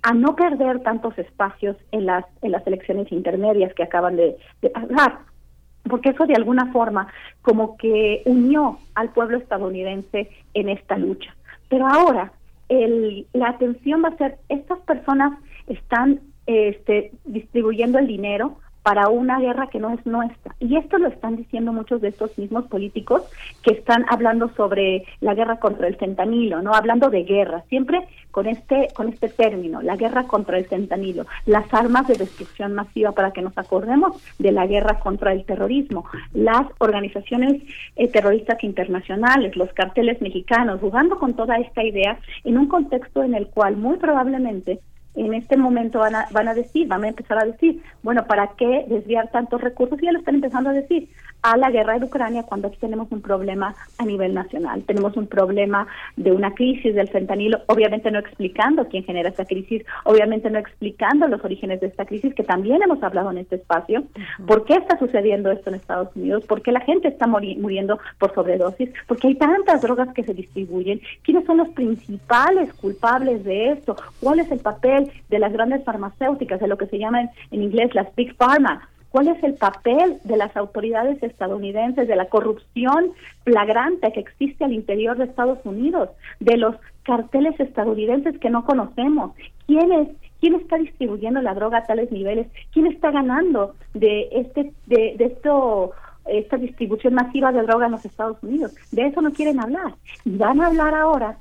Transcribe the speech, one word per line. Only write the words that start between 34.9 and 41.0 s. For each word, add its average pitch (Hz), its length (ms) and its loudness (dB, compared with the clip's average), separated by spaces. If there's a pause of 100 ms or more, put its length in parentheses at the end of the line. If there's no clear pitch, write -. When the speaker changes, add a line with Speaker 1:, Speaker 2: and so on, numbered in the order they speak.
Speaker 1:
contra 196 340 0
el 190 100 -4
terrorismo, 202 600 -2 (280)
las 220 320 4 (140)
organizaciones, 214 840 0 (360)
eh, 240 100 2
terroristas 214 560 2
internacionales, 196 960 0
los 185 160 -2
carteles 233 480 0
mexicanos, 202 580 0
jugando 262 400 2